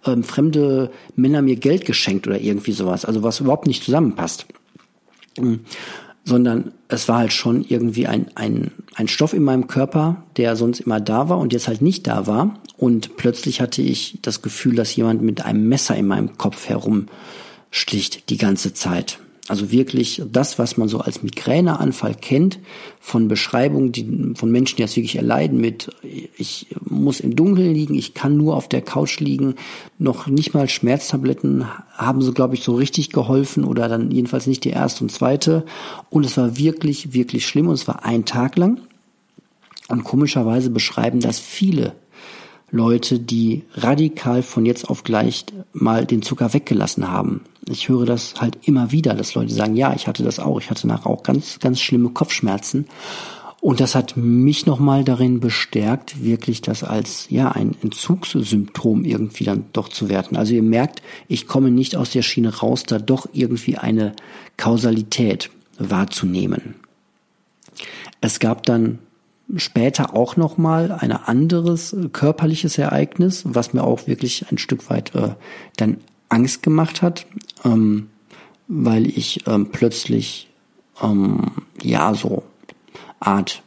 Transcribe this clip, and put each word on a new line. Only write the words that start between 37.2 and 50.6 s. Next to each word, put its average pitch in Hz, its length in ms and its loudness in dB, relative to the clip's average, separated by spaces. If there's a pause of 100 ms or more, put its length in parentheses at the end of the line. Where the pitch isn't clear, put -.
schlimm - 220 2
und 165 40 2
es - 140 -2
war - 180 -6
ein 113 200 0
Tag 123 300 -2
lang. 196 240 4 (1080)
Und 120 160 -2
komischerweise 127 640 0
beschreiben 120 520 0
das 117 180 0
viele - 560 0 (760)
Leute, 117 480 2
die 117 440 0 (100)
radikal 127 720 0
von 117 220 0
jetzt 120 240 0
auf - 140 -4
gleich 117 420 0 (280)
mal 113 320 2
den 110 160 0
Zucker 117 320 -2
weggelassen - 580 0
haben. - 300 -2 (260)
Ich - 220 -6
höre 123 160 4
das 117 340 -2
halt 117 240 -2
immer 123 280 4
wieder, 151 220 2
dass 107 200 -4
Leute 113 200 -2
sagen, 107 220 0
ja, 135 200 4
ich - 120 -6
hatte - 160 -4
das - 160 -2
auch, - 200 -2
ich - 100 -12